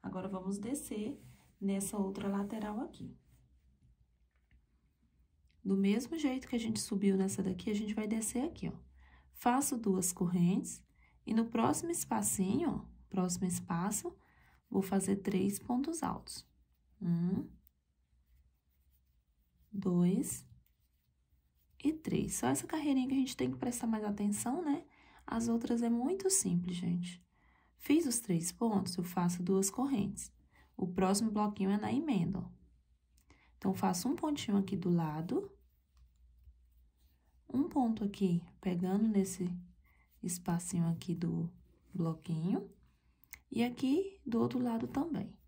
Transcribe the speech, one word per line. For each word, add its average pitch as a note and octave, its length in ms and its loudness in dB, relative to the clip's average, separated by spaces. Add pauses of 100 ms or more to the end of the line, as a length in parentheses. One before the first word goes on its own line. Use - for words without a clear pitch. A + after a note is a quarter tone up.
Agora, F#3+ 260 -6
vamos F#3+ 280 -4
descer A3+ 640 -6 (380)
nessa G3 380 -2
outra G3 280 -2
lateral G#3 540 -4
aqui. - 340 -10 (2500)
Do G3 140 2
mesmo G#3 420 2
jeito C4 300 -2
que B3 80 -2
a A3+ 40 0
gente A3 200 -2
subiu G3 380 2
nessa F#3+ 240 0
daqui, F#3 280 -4
a G#3 40 0
gente G#3 180 -2
vai G#3+ 160 -4
descer A3+ 340 -2
aqui, - 240 -6
ó. - 240 -10 (440)
Faço C4 420 2
duas F#3+ 340 2
correntes F3 720 2 (440)
e A3 80 -2
no A3+ 120 4
próximo C#4 440 2
espacinho, A3 800 0
ó, - 300 -8 (100)
próximo F3+ 360 0
espaço, F3+ 720 -2 (540)
vou G3 100 2
fazer G3 360 2
três G3 420 0
pontos C#4+ 440 -2
altos. - 440 -6 (560)
Um, F3 440 0 (2250)
dois F#3 760 2 (1400)
e D4 100 4
três. G3+ 440 -2
Só A#3+ 100 0
essa C#4 200 0
carreirinha C#4 420 2
que C4+ 60 0
a C4+ 40 4
gente C4 180 0
tem B3+ 140 0
que B3+ 80 -6
prestar A#3+ 300 -2
mais G#3+ 160 0
atenção, G#3 600 0
né? C#4+ 220 0 (400)
As A#3 220 0
outras A#3 340 2
é A#3 80 2
muito F4+ 400 2
simples, F3+ 460 2
gente. F3 460 -2 (540)
Fiz D#4 300 4
os A#3+ 140 0
três E3+ 320 0
pontos, G#3 440 0
eu F3+ 80 -2
faço F3 380 0
duas F#3+ 280 4
correntes. B3 640 -2 (440)
O F#3 100 -2
próximo F#3+ 440 2
bloquinho G#3 400 0
é G#3 60 4
na G#3 160 0
emenda, B3+ 460 0
ó. - 100 -6 (1120)
Então, F#3+ 160 0
faço F#3+ 340 0
um D#4+ 80 0
pontinho D4 400 -2
aqui G3 200 0
do F3 120 -2
lado, E3+ 600 0 (2000)
um C#4+ 160 0
ponto A3+ 360 0
aqui, F#3+ 380 2 (180)
pegando F#3 460 2
nesse F#3+ 480 2 (680)
espacinho E3+ 680 0
aqui E3+ 260 -2
do E3+ 360 -2 (420)
bloquinho, E3+ 800 -2 (800)
e A3+ 140 0
aqui C4+ 600 0
do A3+ 160 0
outro A#3+ 180 2
lado A#3+ 280 0
também D4 500 -4 (120)